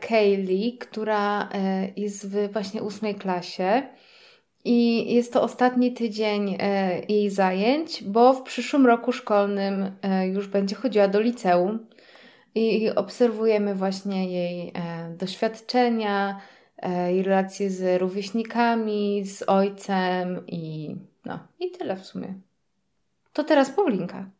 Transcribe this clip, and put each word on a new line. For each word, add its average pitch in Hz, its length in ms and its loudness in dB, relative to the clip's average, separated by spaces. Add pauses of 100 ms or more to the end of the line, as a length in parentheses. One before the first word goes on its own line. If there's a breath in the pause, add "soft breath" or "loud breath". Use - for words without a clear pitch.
Kaylee, 202 720 2
która, 208 760 -2
e, 190 420 0
jest 202 340 -6
w 202 220 -2
właśnie 214 300 -4
ósmej 208 320 -4
klasie 190 680 0 (800 soft breath)
i 233 500 2
jest 240 180 2
to 254 100 4
ostatni 247 500 2
tydzień, 208 680 -2
e, 190 480 0
jej 208 220 2
zajęć, 196 760 0
bo 233 280 6
w 262 100 -2
przyszłym 262 440 2
roku 240 260 4
szkolnym, 196 920 0
e, 190 260 0
już 196 200 -4
będzie 196 280 0
chodziła 202 320 4
do 196 120 2
liceum 220 680 0 (680 loud breath)
i, 220 280 2
i 220 120 0
obserwujemy 214 800 2
właśnie 190 580 -2
jej, 175 360 -4
e, 170 500 -8
doświadczenia, 208 1200 0 (380 loud breath)
e, 180 340 0
jej 190 100 2
relacje 190 480 0
z 185 300 2
rówieśnikami, 208 1300 0
z - 220 -10
ojcem 185 1000 0
i, 160 480 -8 (300)
no, - 140 -10 (220)
i 359 100 -4
tyle 302 260 -6
w 190 100 -14
sumie. - 280 -10 (1000)
To 302 120 -4
teraz 285 260 4
Paulinka. 196 540 -2 (160)